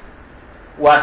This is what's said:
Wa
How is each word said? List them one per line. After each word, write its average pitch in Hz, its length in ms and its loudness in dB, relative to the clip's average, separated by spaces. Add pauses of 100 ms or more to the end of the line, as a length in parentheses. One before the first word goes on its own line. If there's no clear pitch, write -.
(760)
Wa 147 260 0